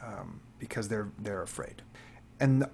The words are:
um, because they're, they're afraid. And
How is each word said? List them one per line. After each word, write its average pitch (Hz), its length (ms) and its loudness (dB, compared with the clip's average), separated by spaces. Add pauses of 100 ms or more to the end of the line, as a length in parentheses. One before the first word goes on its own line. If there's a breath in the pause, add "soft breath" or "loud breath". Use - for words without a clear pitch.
um, 95 380 -10 (180)
because 110 300 -4
they're, 107 200 0 (100)
they're 101 240 -4
afraid. - 400 -8 (560 loud breath)
And 135 360 8